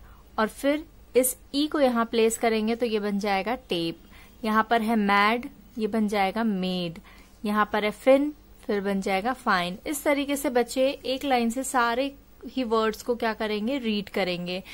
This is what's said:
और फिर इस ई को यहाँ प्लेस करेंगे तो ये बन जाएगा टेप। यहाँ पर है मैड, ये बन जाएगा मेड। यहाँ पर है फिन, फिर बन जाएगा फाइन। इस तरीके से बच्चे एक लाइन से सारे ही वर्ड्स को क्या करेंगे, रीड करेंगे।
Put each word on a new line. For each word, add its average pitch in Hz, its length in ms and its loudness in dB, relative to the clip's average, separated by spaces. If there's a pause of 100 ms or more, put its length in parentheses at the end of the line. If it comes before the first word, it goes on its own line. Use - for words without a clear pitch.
(400)
और 220 80 2
फिर 294 360 -2 (320)
इस 254 200 4 (200)
ई 285 120 2
को 302 120 -2
यहाँ 240 260 4
प्लेस 226 320 2
करेंगे 220 380 0
तो 240 100 -2
ये 220 140 0
बन 202 200 -2
जाएगा 196 340 0 (160)
टेप। 165 280 -2 (480)
यहाँ 220 240 2
पर 233 120 4
है 220 140 0
मैड, 208 500 4 (320)
ये 220 100 -2
बन 214 200 0
जाएगा 202 360 0
मेड। 185 540 -2 (460)
यहाँ 208 300 0
पर 208 120 0
है 214 80 0
फिन, 277 380 4 (340)
फिर 208 160 -2
बन 196 200 -2
जाएगा 196 320 -2
फाइन। 180 440 0 (100)
इस 302 160 -6
तरीके 285 320 0
से 285 140 -2
बच्चे 247 380 2 (180)
एक 262 200 -4
लाइन 240 240 2
से 262 140 -4
सारे 247 480 0 (360)
ही 262 160 -4
वर्ड्स 220 400 0
को 247 120 -2
क्या 226 180 -2
करेंगे, 214 440 -2
रीड 220 320 -2
करेंगे। 180 520 -4 (120)